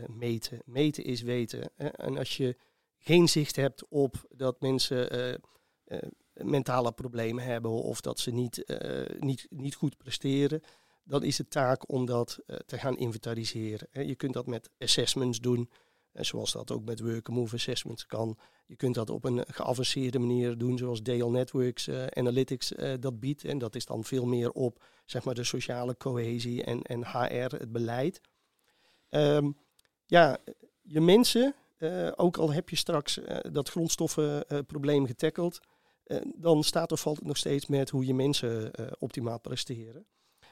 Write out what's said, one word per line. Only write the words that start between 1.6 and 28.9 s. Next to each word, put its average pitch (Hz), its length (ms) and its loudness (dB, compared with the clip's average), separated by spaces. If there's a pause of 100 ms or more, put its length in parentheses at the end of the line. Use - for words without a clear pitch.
hè. 143 120 -4
En - 300 -4
als 135 200 -4
je 123 200 0 (400)
geen 170 320 8
zicht - 260 2
hebt 135 340 -2
op 139 460 0
dat 127 260 -2
mensen, 131 500 2
eh, 123 220 -2 (500)
eh, - 160 -8 (340)
mentale 127 580 0
problemen 120 520 -4
hebben 117 280 -2
of 117 300 -2
dat - 180 -4
ze - 120 -2
niet, 120 340 -2
eh, - 540 -6
niet, 135 300 -2
niet 139 260 -6
goed - 220 -2
presteren, 139 640 0 (420)
dan 139 200 0
is - 140 0
het 143 120 -6
taak 135 420 2
om 127 140 0
dat, 120 400 -2
eh, - 200 -10
te 127 120 -8
gaan 135 200 -2
inventariseren, 113 920 -4
hè. 135 100 -6
Je 143 140 -4
kunt 131 180 -4
dat 127 140 -6
met 120 220 -6 (100)
assessments 123 600 0
doen, 120 300 0 (420)
eh, - 120 -8
zoals 110 280 -4
dat 117 200 -6
ook 113 140 -4
met 113 140 -6
Work 113 300 -4
and 117 80 -4
Move 117 180 -2
Assessments - 500 -6
kan. 110 320 -4 (280)
Je - 100 -20
kunt 123 200 0
dat 113 140 -2
op 113 160 -4
een 123 220 0
geavanceerde 127 720 -2
manier 120 380 0
doen, 123 200 0
zoals 123 260 -4
Dale 120 260 0
Networks, 127 580 0
eh, 131 180 -4
Analytics, 127 680 0
eh, 139 260 -4
dat 120 200 -4
biedt. 135 240 -4
En 143 140 -4
dat 117 180 -6
is 120 100 -8
dan 113 180 -6
veel 127 220 -2
meer 123 260 2
op, - 320 -2 (220)
zeg - 180 -6
maar, 127 120 -2
de 120 80 -4
sociale 123 540 -4
cohesie 120 640 -2
en, 123 180 -4
en 120 220 -6
H - 120 -6 (100)
R, 123 320 -4
het 113 140 -10
beleid. 120 500 -2 (880)